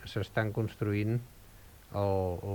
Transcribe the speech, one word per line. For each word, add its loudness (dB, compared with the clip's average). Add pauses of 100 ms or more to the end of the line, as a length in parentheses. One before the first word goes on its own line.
s'estan 0
construint 2
el, -4 (400)